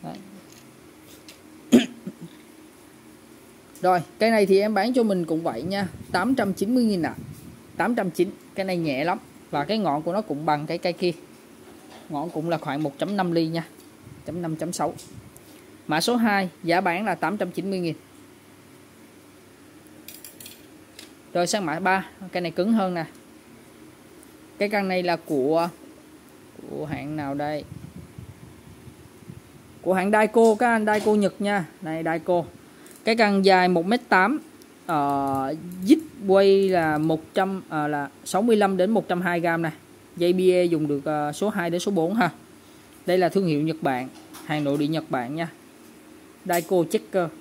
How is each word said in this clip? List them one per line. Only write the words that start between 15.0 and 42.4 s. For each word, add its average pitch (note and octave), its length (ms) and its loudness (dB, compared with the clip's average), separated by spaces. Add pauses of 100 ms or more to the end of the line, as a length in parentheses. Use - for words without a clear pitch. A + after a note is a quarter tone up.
Mã D#3+ 140 0
số A#3+ 140 0
hai, G3+ 340 2 (140)
giá E3+ 180 2
bán F#3 240 -2
là F#3 100 -2
tám E3+ 220 -4
trăm F#3 140 -4
chín F3 180 -6
mươi F#3+ 100 -4
nghìn. E3 160 -4 (3500)
Rồi F3 140 0
sang G#3 180 -2
mã D#3 140 -2
ba, F#3+ 300 2 (220)
cái F3+ 100 -2
này E3 100 -4
cứng F#3+ 220 0
hơn F#3+ 200 2
nè. E3 120 -4 (1500)
Cái G3+ 120 -2
con G3+ 180 -2
này F#3 160 -2
là F3 120 0
của, D#3+ 540 0 (1000)
của D3 160 -8
hãng D3 300 -8
nào C#3 180 -8
đây? D3 300 -6 (2250)
Của F3 120 0
hãng F#3+ 180 0
Daiko A3 480 4
các A#3+ 120 4
anh, A3 140 0
Daiko G#3+ 280 2
Nhật G3+ 280 0
nha. G3+ 240 0 (160)
Này D#3+ 220 -6
Daiko. E3 400 0 (600)
Cái A3+ 120 2
cần G3+ 300 4
dài F#3 220 8
một F3 180 2
mét A#3+ 240 2
tám, G#3+ 300 4 (520)
Ờ, C#3 600 0 (320)
dít C#4+ 140 6 (280)
quay G3 420 6
là D#3+ 280 2
một D#3+ 240 0 (120)
trăm, F#3+ 360 0
ờ, D3+ 180 -2
là C#3+ 220 -4 (160)
sáu F#3 160 0
mươi A#3 140 4
lăm G3 220 2
đến F#3 140 2
một G3+ 160 0
trăm F3+ 140 -2
hai F3 180 0
gram E3 220 0
nè. D#3+ 100 -2 (460)
Dây F3 160 2
bia F#3 300 4
dùng D#3+ 240 0
được, C#3+ 180 -2
ờ, D3+ 260 -2
số G3+ 180 -2
hai F#3+ 200 -4
đến F3 100 -2
số - 120 -4
bốn F3 240 0
ha. F3+ 160 2 (760)